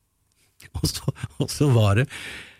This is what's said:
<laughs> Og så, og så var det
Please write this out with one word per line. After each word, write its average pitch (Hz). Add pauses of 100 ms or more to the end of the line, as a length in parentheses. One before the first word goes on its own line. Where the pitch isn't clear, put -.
(720)
<laughs> -
Og -
så, - (280)
og 135
så -
var 104
det 127 (520)